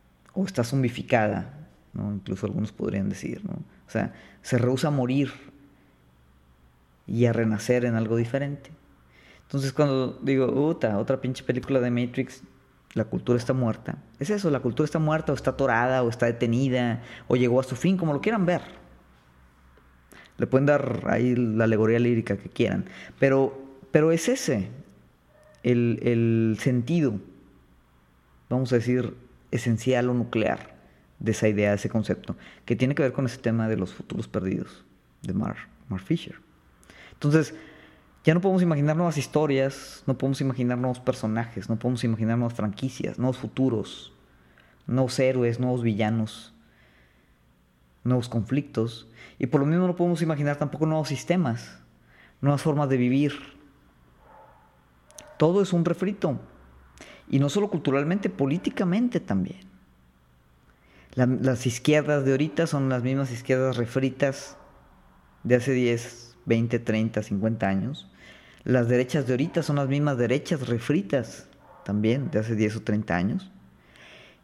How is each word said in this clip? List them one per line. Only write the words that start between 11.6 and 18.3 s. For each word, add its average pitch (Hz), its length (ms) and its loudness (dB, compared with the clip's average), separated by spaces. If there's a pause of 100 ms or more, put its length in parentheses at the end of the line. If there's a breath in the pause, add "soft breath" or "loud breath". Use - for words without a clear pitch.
de 123 120 2
Matrix", 123 520 -4 (520)
la 110 100 0
cultura 120 340 0
está 117 140 -2
muerta. 123 460 -2 (200)
Es 147 120 -4
eso, 196 200 0
la 131 100 0
cultura 123 260 0
está 156 120 -2
muerta, 156 340 0
o 131 40 0
está - 160 -2
atorada, 127 500 2
o 120 60 2
está 117 180 0
detenida, 120 760 0 (260 loud breath)
o 127 80 4
llegó 127 240 4
a 127 40 0
su 127 120 -6
fin, 185 200 2
como 165 160 0
lo 143 80 -2
quieran 214 240 0